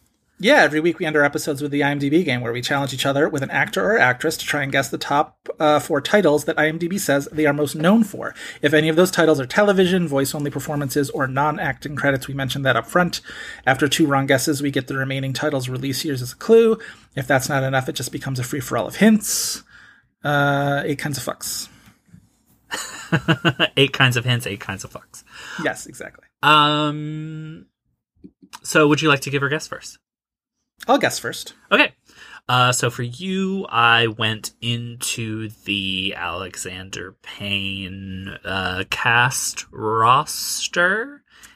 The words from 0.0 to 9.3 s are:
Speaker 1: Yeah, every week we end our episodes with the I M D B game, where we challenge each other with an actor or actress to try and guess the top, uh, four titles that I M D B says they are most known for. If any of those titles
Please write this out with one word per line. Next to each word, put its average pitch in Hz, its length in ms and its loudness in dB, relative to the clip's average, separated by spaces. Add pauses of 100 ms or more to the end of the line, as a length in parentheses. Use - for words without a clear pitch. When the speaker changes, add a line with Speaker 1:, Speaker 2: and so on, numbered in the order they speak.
Speaker 1:
Yeah, 247 240 6
every 151 180 2
week 165 180 2
we 180 80 -4
end 156 80 0
our 147 80 6
episodes 143 400 0
with 147 80 -4
the 143 140 0
I 139 60 2
M 143 80 -2
D 139 120 0
B 170 140 4
game, 123 160 -2
where 120 120 -4
we 123 100 -6
challenge 139 300 -2
each 131 140 -4
other 139 220 2
with 139 140 -4
an 123 80 -6
actor 185 420 0
or 226 60 2
actress 127 400 2
to - 60 -10
try 147 180 -2
and 135 100 -6
guess 139 160 0
the 151 100 -6
top, - 500 -2 (120)
uh, 151 180 4
four 143 220 -2
titles 151 460 4
that 160 120 -2
I 151 80 4
M 156 120 -2
D 170 100 -4
B 196 100 -4
says 139 320 0
they 156 160 0
are 143 60 4
most 147 240 -2
known 190 280 6
for. - 300 -8 (260)
If 147 140 4
any 156 140 4
of 156 80 0
those 180 160 6
titles 160 260 4